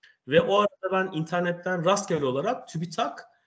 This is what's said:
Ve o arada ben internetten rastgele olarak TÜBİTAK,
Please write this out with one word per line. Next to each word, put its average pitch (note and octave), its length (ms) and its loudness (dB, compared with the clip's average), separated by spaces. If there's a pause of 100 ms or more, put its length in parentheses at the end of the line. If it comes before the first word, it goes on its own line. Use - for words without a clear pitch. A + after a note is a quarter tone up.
(280)
Ve D#3 120 6
o G3 180 4
arada F#3+ 340 0
ben F#3+ 260 0
internetten F3 640 -2
rastgele F3+ 400 2
olarak D3 440 -2
TÜBİTAK, F3+ 560 -6 (220)